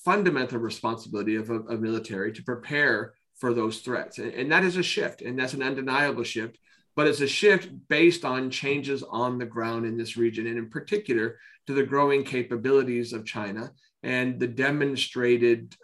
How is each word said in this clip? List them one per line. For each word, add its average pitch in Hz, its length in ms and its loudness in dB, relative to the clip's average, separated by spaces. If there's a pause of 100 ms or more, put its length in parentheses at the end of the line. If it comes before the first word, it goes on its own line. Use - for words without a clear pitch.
fundamental 156 540 2
responsibility 110 760 -2
of 110 120 -4
a, 113 120 -2
a 113 180 -6
military 110 520 -2
to 117 120 -14
prepare 123 720 0 (220)
for 120 180 0
those 110 240 0
threats. - 400 -6
And, 127 160 -6
and 139 180 -2
that 180 120 4
is 180 120 2
a 180 60 0
shift, - 400 -2
and 123 160 -6
that's 127 160 -4
an 135 80 -6
undeniable 135 640 0
shift, 113 340 -8 (380)
but 151 120 4
it's 147 120 0
a 139 60 2
shift 190 440 4 (180)
based 170 360 6
on 131 260 -2
changes 139 520 -2
on 123 340 -2
the 123 80 -4
ground 117 400 -4
in 117 140 -4
this 113 180 -6
region, 113 300 0
and 117 100 -4
in 113 140 -6
particular 127 680 -2 (280)
to 139 80 -4
the 139 80 4
growing 139 400 4
capabilities 123 880 0
of 110 140 -8
China 107 460 -8 (320)
and 127 340 -2
the 123 80 0
demonstrated, 123 1400 2